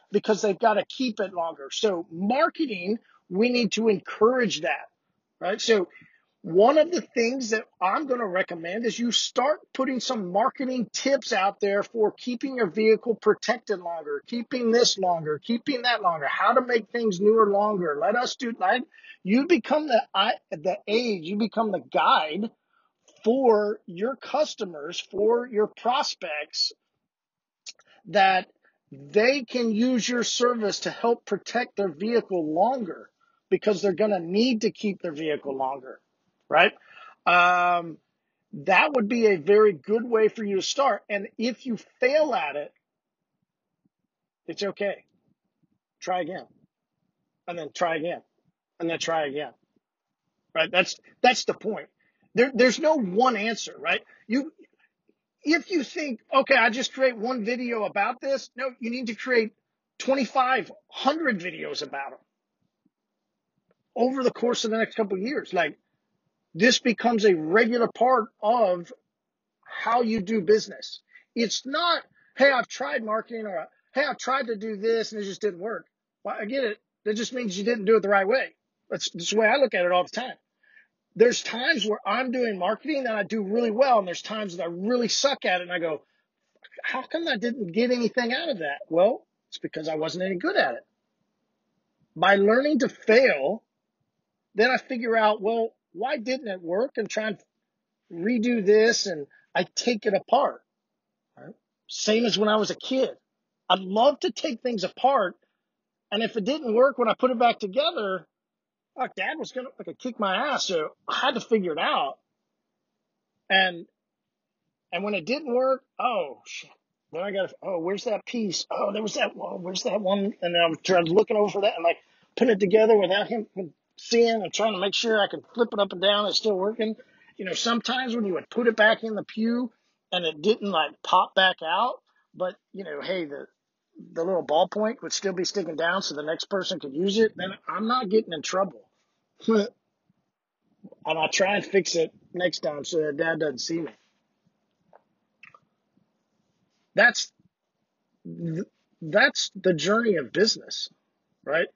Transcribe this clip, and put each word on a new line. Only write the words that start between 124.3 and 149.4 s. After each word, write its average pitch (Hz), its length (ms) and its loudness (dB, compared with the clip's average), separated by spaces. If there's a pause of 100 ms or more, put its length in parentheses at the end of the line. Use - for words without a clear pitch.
and 165 100 -8
trying 214 200 0
to 185 60 -4
make 190 140 -2
sure 220 260 2
I 196 80 4
can 156 140 -8 (140)
flip 226 180 2
it 208 60 -2
up 196 120 0
and 185 100 -10
down. 202 260 2
It's 175 100 0
still 214 180 0
working. 220 400 -2 (400)
You 202 100 -10
know, 180 80 -4
sometimes 233 640 -2
when 233 100 -2
you 190 80 -2
would - 180 -6
put 240 160 0
it 220 80 4
back 214 280 4
in 220 120 -6
the 190 80 -6
pew 233 480 -4 (400)
and 180 120 -2
it 156 160 -4
didn't, 208 300 0
like, 160 320 -2
pop 190 320 2
back 185 300 4
out, 196 320 -2 (400)
but, 180 200 -6 (180)
you 190 100 -12
know, 151 180 -10
hey, 170 240 -4
the, 139 220 -12 (640)
the 165 100 -4
little 175 200 0
ballpoint 190 600 0
would 156 100 -8
still 190 200 -2
be 180 120 -2
sticking 165 300 -4
down 170 260 0
so 160 140 -6
the 147 80 -8
next 160 220 -6
person 185 340 -4
could 135 160 -12
use 196 240 0
it, 220 160 4
then 180 140 -8 (180)
I'm 185 200 -6
not 247 220 -2
getting 202 240 0
in 147 100 -8
trouble. 190 380 -2 (640)
<laughs> - 20 -18 (1600)
And 160 140 -4
I 156 80 0
try 202 280 0
and 190 100 -4
fix - 300 0
it 160 160 -2 (220)
next 180 260 -4
time 147 260 -6
so 175 120 -4
that 151 200 -2
Dad 165 220 0
doesn't 143 200 -4
see 165 220 -6
me. 151 100 -8 (3000)
That's 220 360 2 (920)
th-, 170 400 -8 (360)
that's 202 540 0